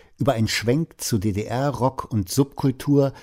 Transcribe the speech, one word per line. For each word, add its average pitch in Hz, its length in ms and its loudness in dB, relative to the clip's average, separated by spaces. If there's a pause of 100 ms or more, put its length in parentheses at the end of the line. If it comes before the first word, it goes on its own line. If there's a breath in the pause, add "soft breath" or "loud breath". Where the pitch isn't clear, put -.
(160 loud breath)
über 123 160 2
einen 113 160 0
Schwenk 135 540 -2
zu 117 160 0
D-D-R-Rock 113 920 -2
und 104 200 -2
Subkultur 139 800 0 (100)